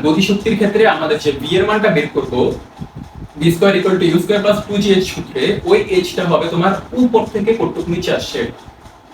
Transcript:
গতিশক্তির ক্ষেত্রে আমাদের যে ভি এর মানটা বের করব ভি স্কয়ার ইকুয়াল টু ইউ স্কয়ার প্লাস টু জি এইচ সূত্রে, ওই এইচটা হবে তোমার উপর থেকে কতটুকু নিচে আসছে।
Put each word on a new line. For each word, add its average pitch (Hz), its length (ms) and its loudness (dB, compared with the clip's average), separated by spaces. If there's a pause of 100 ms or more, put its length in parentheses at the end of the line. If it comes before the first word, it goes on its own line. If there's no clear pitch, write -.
গতিশক্তির 196 540 0
ক্ষেত্রে 208 240 2 (120)
আমাদের 156 300 -2
যে 147 60 2 (100)
ভি 147 160 -6
এর 196 120 4
মানটা 208 260 0
বের 147 200 0
করব 131 180 -4 (1040)
ভি 156 160 0
স্কয়ার 196 240 4
ইকুয়াল 185 220 2
টু 175 100 4
ইউ 165 120 4
স্কয়ার 202 200 0
প্লাস 208 140 2 (100)
টু 208 160 -4
জি 208 120 2
এইচ 185 180 2
সূত্রে, - 280 -8 (280)
ওই 208 100 6 (160)
এইচটা 180 360 -2
হবে 156 220 2
তোমার 180 200 2 (300)
উপর 226 180 4 (120)
থেকে 214 260 0
কতটুকু - 360 -4
নিচে 180 220 -2
আসছে। - 220 -6 (760)